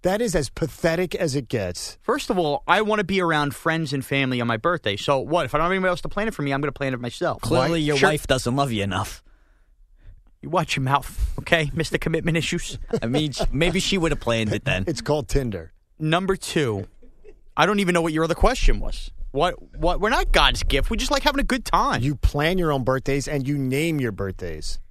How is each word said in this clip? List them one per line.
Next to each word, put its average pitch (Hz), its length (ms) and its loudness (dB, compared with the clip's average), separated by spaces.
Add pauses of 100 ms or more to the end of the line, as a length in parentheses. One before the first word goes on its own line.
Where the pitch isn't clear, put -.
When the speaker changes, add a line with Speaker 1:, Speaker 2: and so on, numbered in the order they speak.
Speaker 1:
That 202 160 2
is 196 140 0
as 147 140 0
pathetic 165 640 -2
as 151 180 -2
it 135 140 -4
gets. 95 520 -4
Speaker 2:
First - 300 -2
of 202 80 2
all, 147 300 0
I 180 140 6
wanna 208 200 0
be 185 180 0
around 151 360 2
friends 160 360 -2
and 135 140 -4
family 131 340 0
on 117 60 0
my 117 100 2
birthday. 151 400 0
So 139 220 0
what? 143 280 0
If - 60 -6
I 147 60 0
don't 160 60 2
have 180 80 0
anybody 190 160 0
else 180 140 0
to 156 60 -6
plan 208 200 -2
it 208 60 -6
for - 80 -4
me, 139 100 0
I'm 135 80 -2
gonna 147 100 -2
plan 135 240 -4
it 120 60 -6
myself. 123 420 -4
Speaker 3:
Clearly, 127 280 2
Speaker 2:
Why? 170 80 0
Speaker 3:
your 147 180 0
Speaker 2:
Sure. 139 140 6
Speaker 3:
wife - 180 -2
doesn't 127 260 2
love 139 160 2
you 104 140 0
enough. 98 400 -4 (1160)
Speaker 2:
You 143 60 -12
watch 165 280 0
your 135 80 -2
mouth, - 560 0
okay, 156 340 0
Mister 156 240 -2
Commitment 160 380 2
Issues? - 420 -4 (240)
Speaker 3:
I - 40 -2
mean, 147 260 0
sh-, - 180 -4
maybe 170 300 2
she 196 180 0
would 165 140 2
have 139 80 -2
planned 113 320 0
it 107 120 -4
then. 92 220 -2
Speaker 1:
It's 151 140 -4
called 147 260 -2
Tinder. 104 460 -2 (260)
Speaker 2:
Number 180 380 0
two, 117 500 -2 (680)
I 156 100 6
don't 202 140 2
even 180 120 2
know 170 100 4
what 165 100 0
your 160 100 0
other 160 140 0
question - 420 4
was. - 320 -6 (220)
What? 170 220 0 (220)
What? 160 220 0
We're 208 120 0
not 339 200 2
God's 143 320 4
gift. - 260 0
We 226 100 -2
just 254 120 -2
like 277 140 0
having 277 160 2
a 269 40 2
good 226 200 0
time. 214 360 0
Speaker 1:
You 139 140 -2
plan 156 440 2
your 170 120 2
own 139 140 0
birthdays 135 420 0
and 143 220 -4
you 143 100 0
name 143 420 0
your 117 120 -2
birthdays. 90 680 -6 (120)